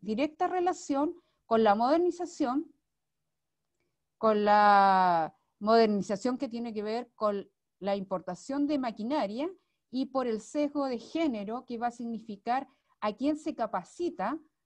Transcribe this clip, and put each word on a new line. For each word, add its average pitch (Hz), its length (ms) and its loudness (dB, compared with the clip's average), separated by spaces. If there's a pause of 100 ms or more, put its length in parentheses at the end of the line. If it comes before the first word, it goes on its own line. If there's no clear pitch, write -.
directa 285 480 -2
relación 349 640 -2 (320)
con 226 180 4
la 208 100 6
modernización 311 1000 0 (1500)
con 214 220 2
la 196 880 6 (240)
modernización 214 800 2
que 269 100 -6
tiene 233 240 -10
que 208 120 -6
ver 233 320 -6
con 208 340 -2 (300)
la 196 160 -2
importación 196 720 -4
de 302 100 0
maquinaria 240 720 -4 (400)
y 262 160 -4
por 254 220 -2
el 220 120 -2
sesgo 294 460 -2
de 247 140 -6
género 240 640 -4
que 240 120 -10
va 240 120 -4
a - 20 -8
significar 233 800 -6 (320)
a 214 140 -2
quién 285 220 -2
se 302 200 -8
capacita 226 800 -4 (280)